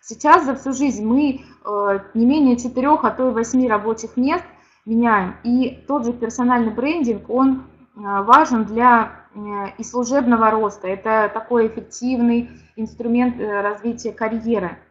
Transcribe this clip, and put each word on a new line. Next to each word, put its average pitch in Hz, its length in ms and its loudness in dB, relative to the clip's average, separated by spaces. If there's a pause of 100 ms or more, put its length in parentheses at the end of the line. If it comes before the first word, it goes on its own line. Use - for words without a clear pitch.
Сейчас 302 440 2
за 262 120 -2
всю 269 160 -6
жизнь 254 340 -2
мы, 269 360 0 (220)
э, 202 340 0 (160)
не 226 120 2
менее 262 300 4
четырех, 254 480 0
а 220 60 2
то 254 180 -2
и 240 40 0
восьми 233 360 0
рабочих 220 480 -4
мест 294 280 0 (400)
меняем, 220 600 2
и 247 420 -2
тот 262 180 -2
же 240 80 -4
персональный 240 600 0
брендинг, 240 580 -2
он, 262 360 0 (300)
э, 214 40 -20 (220)
важен 240 420 4
для, 226 480 2 (220)
э, 208 40 -16 (400)
и 226 60 -10
служебного 240 680 0
роста. 214 380 -4
Это 208 440 -2
такой 220 360 0
эффективный 233 840 -2 (260)
инструмент, 233 640 -2
э, 202 200 -4
развития 208 520 -6
карьеры. 220 640 -4 (140)